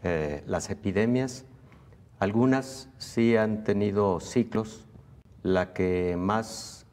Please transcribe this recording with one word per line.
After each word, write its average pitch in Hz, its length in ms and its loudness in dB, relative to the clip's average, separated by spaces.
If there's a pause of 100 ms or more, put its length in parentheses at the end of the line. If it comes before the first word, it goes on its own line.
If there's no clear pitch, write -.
Eh, 78 440 -2
las 85 220 -4
epidemias, 117 760 0 (720)
algunas 127 800 0
sí 117 400 2
han 110 260 0
tenido 101 560 2
ciclos. - 680 -2 (580)
La 92 300 2
que 90 440 0
más 104 760 -4